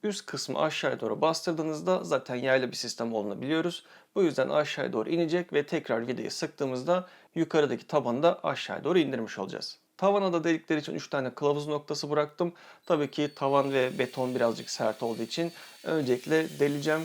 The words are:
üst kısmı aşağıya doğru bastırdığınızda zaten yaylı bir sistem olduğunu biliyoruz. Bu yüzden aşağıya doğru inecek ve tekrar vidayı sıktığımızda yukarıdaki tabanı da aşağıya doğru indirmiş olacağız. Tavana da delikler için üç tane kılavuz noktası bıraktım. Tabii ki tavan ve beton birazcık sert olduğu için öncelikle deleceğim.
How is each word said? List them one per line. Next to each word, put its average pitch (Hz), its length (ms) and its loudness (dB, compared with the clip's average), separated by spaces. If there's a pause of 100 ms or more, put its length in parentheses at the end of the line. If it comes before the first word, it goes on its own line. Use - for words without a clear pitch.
üst 208 240 -4
kısmı - 340 -4
aşağıya 147 400 0
doğru 110 200 -2
bastırdığınızda 160 840 0
zaten 135 300 -2
yaylı 131 360 2
bir - 60 -10
sistem 117 380 -4
olduğunu 104 260 -2
biliyoruz. 160 440 -2 (300)
Bu 202 80 4
yüzden 135 260 4
aşağıya 143 440 0
doğru 110 180 -2
inecek 170 420 0
ve 147 140 2
tekrar 120 400 -2
vidayı 117 240 -4
sıktığımızda 147 800 -2 (260)
yukarıdaki 151 520 2
tabanı 127 360 0
da 170 200 4
aşağıya 131 420 -4
doğru 175 140 2
indirmiş 131 400 -2
olacağız. - 400 -8 (180)
Tavana 196 360 2
da 170 120 0
delikler 160 320 0
için 151 180 -4
üç - 160 -8
tane 131 240 -2
kılavuz 147 340 0
noktası 147 420 -4
bıraktım. 151 420 0 (340)
Tabii 147 240 2
ki 147 240 0
tavan 139 380 2
ve 127 260 2
beton 127 360 -2
birazcık 117 360 0
sert 110 320 -2
olduğu 113 200 -4
için 165 300 -4 (320)
öncelikle 151 760 0
deleceğim. 147 440 2